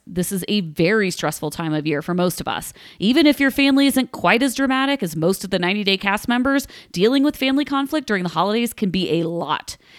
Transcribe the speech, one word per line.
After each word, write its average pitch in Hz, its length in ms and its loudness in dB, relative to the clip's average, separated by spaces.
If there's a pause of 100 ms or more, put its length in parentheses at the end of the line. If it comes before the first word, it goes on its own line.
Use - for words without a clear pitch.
This 175 280 -4
is 185 160 -4
a 208 120 2
very 180 480 0
stressful 156 400 -4
time 160 240 -4
of 151 140 -2
year 147 140 0
for - 120 -4
most 180 280 0
of - 60 -8
us. - 260 -6 (260)
Even 254 260 4
if 294 140 4
your 277 120 4
family 277 360 4
isn't 262 240 0
quite 214 320 2
as 254 100 0
dramatic 269 480 0
as 160 140 -4
most 170 300 0
of 180 40 -12
the 190 80 -2
ninety 202 280 -2
Day 190 100 4
cast 208 320 -2
members, 262 400 2 (240)
dealing 247 320 4
with 294 140 0
family 269 260 0
conflict 277 420 -2
during 196 180 -2
the 175 60 -2
holidays 208 440 0
can 202 160 -2
be 170 320 0
a 165 80 -2
lot. 165 480 -6 (220)